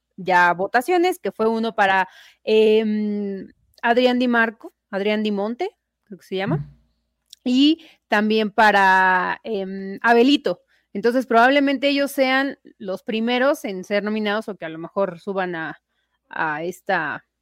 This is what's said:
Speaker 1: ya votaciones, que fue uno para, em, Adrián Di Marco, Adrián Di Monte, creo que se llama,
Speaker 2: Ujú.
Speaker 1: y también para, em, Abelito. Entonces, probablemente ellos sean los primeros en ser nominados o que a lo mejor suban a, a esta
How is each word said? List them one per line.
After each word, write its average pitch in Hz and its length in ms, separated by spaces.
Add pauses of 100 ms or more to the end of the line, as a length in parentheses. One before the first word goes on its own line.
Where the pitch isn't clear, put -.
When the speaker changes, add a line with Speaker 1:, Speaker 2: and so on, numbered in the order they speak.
(160)
Speaker 1:
ya 175 380
votaciones, 339 680
que 196 140
fue 220 160
uno 226 260
para, 190 320 (360)
em, 214 1040 (340)
Adrián 247 380
Di 254 80
Marco, 233 460 (180)
Adrián 214 320
Di 214 80
Monte, 226 380 (340)
creo 185 160
que - 60
se 190 100
llama, 185 200
Speaker 2:
Ujú. 147 100 (800)
Speaker 1:
y 277 400 (240)
también 214 420
para, 185 920
em, 196 580
Abelito. 233 600 (300)
Entonces, 233 340
probablemente 277 640
ellos 277 240
sean 269 460 (200)
los 196 260
primeros 247 600
en 190 220
ser 202 180
nominados 214 460
o 190 80
que 165 80
a 160 40
lo 160 100
mejor 170 420
suban 185 340
a, 160 260 (480)
a 156 340
esta 170 640 (160)